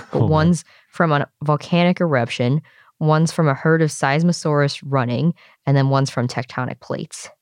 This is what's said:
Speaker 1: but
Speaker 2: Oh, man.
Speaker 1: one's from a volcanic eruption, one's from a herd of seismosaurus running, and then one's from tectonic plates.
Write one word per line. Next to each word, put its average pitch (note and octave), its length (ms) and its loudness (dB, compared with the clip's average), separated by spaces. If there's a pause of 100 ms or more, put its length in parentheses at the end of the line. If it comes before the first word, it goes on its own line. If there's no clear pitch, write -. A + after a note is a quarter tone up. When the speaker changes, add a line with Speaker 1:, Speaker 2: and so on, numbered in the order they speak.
(120)
Speaker 1:
but - 80 -2
Speaker 2:
Oh, - 20 4
man. A#2+ 80 2
Speaker 1:
one's D#3 340 2 (280)
from E3+ 200 0
a C#3+ 160 0 (160)
volcanic F3 560 0
eruption, C3+ 600 0 (380)
one's D#3 320 2
from D#3+ 160 0
a C3+ 80 2
herd D#3+ 280 2
of D3+ 60 0
seismosaurus D3 960 0
running, C3+ 480 0 (340)
and C#3 100 2
then C3+ 120 2
one's C3+ 200 0
from B2 180 -4
tectonic - 520 -8
plates. - 500 -10 (120)